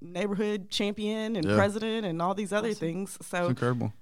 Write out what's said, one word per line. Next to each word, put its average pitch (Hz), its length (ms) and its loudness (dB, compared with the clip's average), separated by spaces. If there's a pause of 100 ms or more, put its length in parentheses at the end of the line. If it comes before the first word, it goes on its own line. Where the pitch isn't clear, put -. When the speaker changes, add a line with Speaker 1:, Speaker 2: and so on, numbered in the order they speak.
Speaker 1:
neighborhood 196 680 -2
champion 220 680 0
and 165 80 2
Speaker 2:
Yeah. 101 100 4
Speaker 1:
president 214 500 4
and 165 160 -2
all 185 120 2
these 196 180 -4
other 214 180 0
Speaker 3:
Awesome. 208 100 -4
Speaker 1:
things. 170 420 -4
So 175 220 -2
Speaker 2:
It's 175 80 2
incredible. 120 500 0